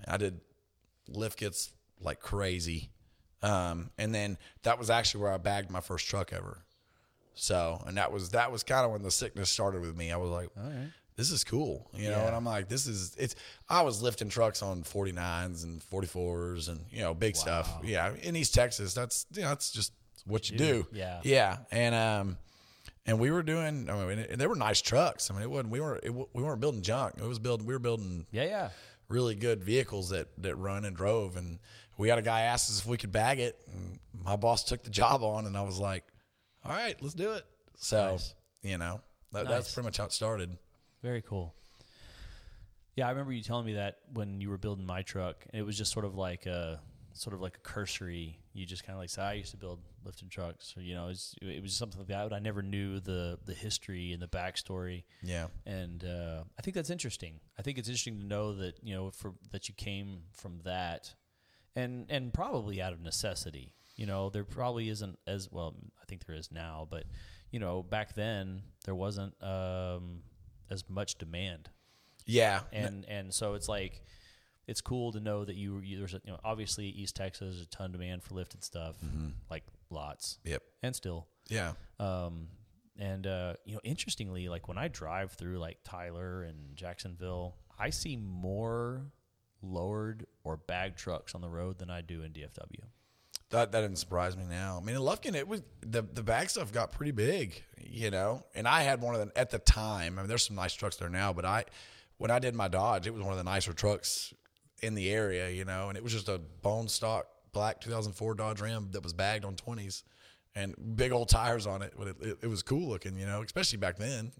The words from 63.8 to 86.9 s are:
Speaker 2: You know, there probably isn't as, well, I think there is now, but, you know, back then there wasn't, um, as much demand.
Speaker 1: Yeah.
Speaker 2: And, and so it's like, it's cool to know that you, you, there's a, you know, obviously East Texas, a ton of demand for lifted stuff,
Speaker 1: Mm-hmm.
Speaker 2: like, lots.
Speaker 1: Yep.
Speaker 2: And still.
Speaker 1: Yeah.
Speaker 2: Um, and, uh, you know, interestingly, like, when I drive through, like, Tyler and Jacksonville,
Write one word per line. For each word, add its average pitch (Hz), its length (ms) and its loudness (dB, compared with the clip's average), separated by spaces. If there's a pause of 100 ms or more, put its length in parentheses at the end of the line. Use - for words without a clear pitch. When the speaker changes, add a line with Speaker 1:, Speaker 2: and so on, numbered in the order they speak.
Speaker 2:
You 110 100 -6
know, 98 240 0
there 104 140 -2
probably 120 460 -2
isn't 104 380 -6
as, 95 240 -4
well, 82 240 -4 (260)
I - 40 -20
think 92 200 -12
there 82 100 -8
is 78 160 -10
now, 80 380 -8
but, 80 140 -6 (480)
you 120 80 -4
know, 92 240 -2
back 107 320 -2
then 101 480 -2 (220)
there 95 100 -2
wasn't, 98 380 -2 (100)
um, 92 800 -4 (480)
as 95 200 -6
much 95 300 -4
demand. 85 500 -6 (560)
Speaker 1:
Yeah. 107 360 6 (100)
Speaker 2:
And, 101 360 -4
and 98 260 -6
so 104 200 0
it's 101 160 -4
like, 98 320 -4 (640)
it's - 160 -6
cool 120 300 -2
to 110 80 -6
know 104 260 0
that 98 100 -6
you, 98 240 -4
you, 98 200 -6
there's 95 160 -6
a, 92 80 -10
you 101 80 -10
know, 85 120 -10
obviously 110 440 -4
East 98 280 -8
Texas, 92 460 -6
a 82 60 -14
ton 95 200 -8
of 92 40 -8
demand 90 320 -6
for - 100 -12
lifted 92 300 -8
stuff, 82 320 -8 (100)
Speaker 1:
Mm-hmm. 78 220 -4 (240)
Speaker 2:
like, 80 120 -8 (280)
lots. 73 540 -8
Speaker 1:
Yep. 73 180 -2 (180)
Speaker 2:
And 127 140 -4
still. 82 320 -6 (220)
Speaker 1:
Yeah. 95 240 -2 (260)
Speaker 2:
Um, 87 480 -2 (500)
and, 95 300 -4
uh, 90 260 -2 (120)
you 107 100 -8
know, 107 80 -8
interestingly, 92 640 -4
like, 85 180 -6
when 87 120 -6
I 156 80 -2
drive 92 460 -4
through, 90 260 -4
like, 85 240 -6
Tyler 90 600 -6
and 73 320 -12
Jacksonville, 90 800 -6 (200)